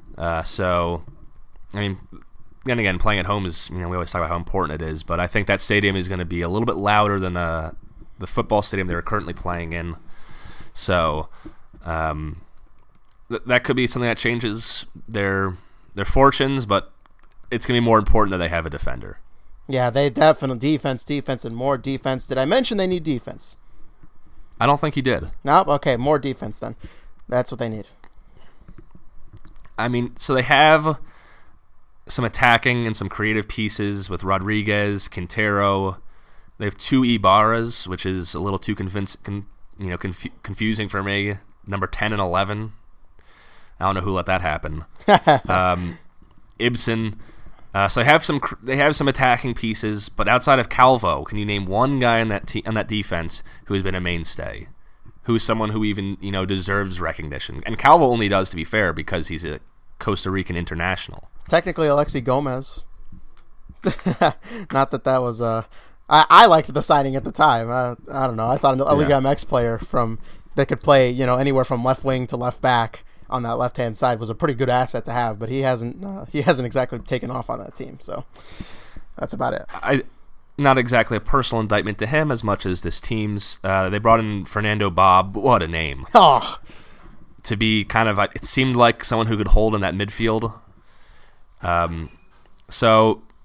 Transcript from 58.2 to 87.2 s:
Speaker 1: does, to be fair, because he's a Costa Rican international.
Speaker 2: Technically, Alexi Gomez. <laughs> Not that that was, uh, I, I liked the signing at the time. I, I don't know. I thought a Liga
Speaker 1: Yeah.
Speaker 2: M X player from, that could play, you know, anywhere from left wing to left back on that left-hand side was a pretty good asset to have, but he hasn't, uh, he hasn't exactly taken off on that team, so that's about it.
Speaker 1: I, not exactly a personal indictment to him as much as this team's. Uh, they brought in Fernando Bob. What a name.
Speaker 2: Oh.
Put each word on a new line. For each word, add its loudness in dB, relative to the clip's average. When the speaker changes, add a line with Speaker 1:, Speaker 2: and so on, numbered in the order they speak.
Speaker 1:
does, 2
to -8
be -6
fair, 0
because -4
he's -6
a -6
Costa -4
Rican -4
international. -6
Speaker 2:
Technically, 0
Alexi 2
Gomez. -2
<laughs> -
Not 2
that -6
that 2
was, -4
uh, 0
I, 8
I 12
liked 4
the 0
signing 2
at -4
the -6
time. 4
I, -2
I -2
don't -2
know. 0
I 2
thought 4
a 4
Liga 2
Speaker 1:
Yeah. 6
Speaker 2:
M 0
X 0
player 0
from, -2
that 2
could -2
play, 6
you 0
know, 4
anywhere 2
from -2
left 0
wing 0
to -6
left -4
back 2
on -2
that -2
left-hand -2
side 0
was -4
a -4
pretty 0
good 0
asset 0
to -8
have, -2
but -6
he -4
hasn't, -2
uh, -10
he -2
hasn't 2
exactly -2
taken -4
off -6
on -6
that -14
team, -12
so -10
that's -6
about -2
it. -6
Speaker 1:
I, -2
not 4
exactly 2
a -4
personal 2
indictment 0
to -2
him 0
as -2
much -2
as -2
this -4
team's. -4
Uh, 2
they -2
brought 6
in -4
Fernando 0
Bob. 6
What 4
a -2
name. -6
Speaker 2:
Oh. 8